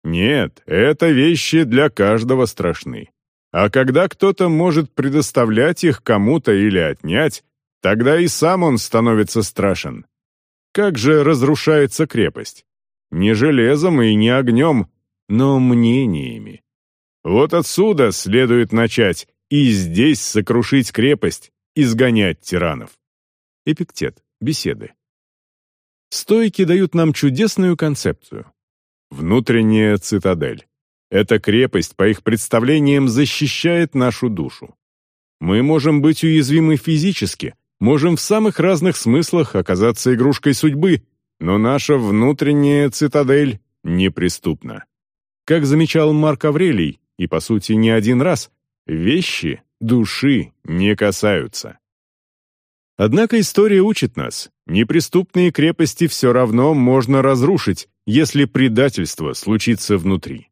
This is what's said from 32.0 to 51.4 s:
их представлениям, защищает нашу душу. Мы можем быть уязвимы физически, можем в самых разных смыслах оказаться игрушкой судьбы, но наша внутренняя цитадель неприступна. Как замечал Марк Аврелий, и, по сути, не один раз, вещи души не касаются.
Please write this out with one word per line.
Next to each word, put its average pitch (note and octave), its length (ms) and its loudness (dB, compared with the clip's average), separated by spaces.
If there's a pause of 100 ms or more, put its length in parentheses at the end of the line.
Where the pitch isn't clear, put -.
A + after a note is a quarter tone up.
их G#2+ 120 -2
представлениям, C#3 840 0
защищает D#3 880 -2
нашу B2 340 0
душу. D#2+ 460 -10 (640)
Мы G2 240 0
можем D3 380 2
быть D3+ 220 2
уязвимы D#3 520 2
физически, D#3 800 -4 (240)
можем D3 380 2
в - 40 -8
самых G#3+ 380 0
разных F3 380 0
смыслах D3+ 580 0
оказаться G#2 580 0
игрушкой C3+ 400 2
судьбы, D#3 500 0 (360)
но F2+ 180 0
наша C3+ 400 0
внутренняя C#3+ 920 2
цитадель C#3 720 0 (220)
неприступна. E2+ 1000 -4 (640)
Как D#3+ 200 0
замечал D#3 460 2
Марк D3+ 320 0
Аврелий, C#3+ 560 -2 (180)
и, F2+ 100 -6
по E2 120 -4
сути, A2 340 -4
не A2 160 2
один A2+ 320 2
раз, E3+ 300 -2 (340)
вещи F2 800 -4 (160)
души A2+ 720 -2 (140)
не F#2+ 300 -2
касаются. G2 840 -4 (1160)